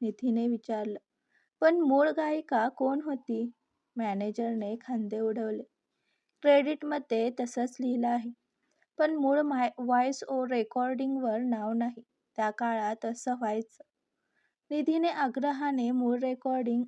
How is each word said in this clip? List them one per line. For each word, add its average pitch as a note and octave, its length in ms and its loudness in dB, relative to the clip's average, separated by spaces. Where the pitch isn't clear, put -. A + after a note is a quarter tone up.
निधीने A#3 460 0
विचारलं. G#3+ 520 -4
"पण E4 200 6
मूळ C#4+ 280 6
गायिका D4+ 600 0
कोण C4+ 320 0
होती?" A#3+ 500 -4
मॅनेजरने G#3+ 840 -4
खांदे A3 380 -4
उडवले. A3 440 -2
"क्रेडिटमध्ये C#4+ 840 2
तसंच B3 400 -4
लिहिलं B3 280 0
आहे, A#3+ 240 -2
पण D#4 180 2
मूळ C#4+ 260 4
माय-, C4 380 0
व्हॉइस B3 480 0
ओ C4 200 -2
रेकॉर्डिंगवर B3+ 920 -2
नाव A3+ 340 -2
नाही. A#3 280 -4
त्या G#3+ 140 0
काळात A3 540 -2
असं A#3+ 300 -4
व्हायचं." A3+ 480 -4
निधीने D#4+ 380 2
आग्रहाने C4+ 800 0
मूळ B3 280 2
रेकॉर्डिंग B3+ 680 0